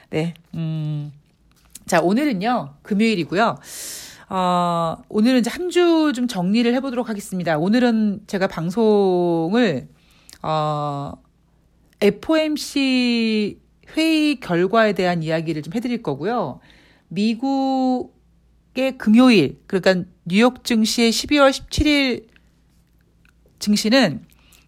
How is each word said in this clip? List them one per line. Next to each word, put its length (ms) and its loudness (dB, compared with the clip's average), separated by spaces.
네, 240 -4
음, 580 -6
자, 160 2
오늘은요, 800 -2
금요일이고요. 760 0
어, 680 0
오늘은 320 2
이제 80 0
한 220 -6
주 420 4
좀 160 -2
정리를 460 0
해보도록 340 -4
하겠습니다. 480 -4
오늘은 680 2
제가 220 -2
방송을, 1400 0
어, 680 -4
에프오엠씨 1600 0
회의 440 2
결과에 520 2
대한 300 -2
이야기를 400 -4
좀 120 -14
해드릴 280 -4
거고요. 580 -6
미국의 1900 -4
금요일, 680 4
그러니까 420 0
뉴욕 400 0
증시의 480 0
십이월 400 2
십칠일 760 -2
증시는 680 0